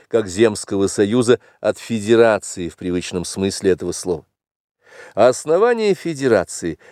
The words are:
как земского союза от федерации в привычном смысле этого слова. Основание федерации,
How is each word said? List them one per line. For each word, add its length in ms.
как 180
земского 640
союза 540
от 180
федерации 920
в 80
привычном 480
смысле 460
этого 200
слова. 340
Основание 800
федерации, 880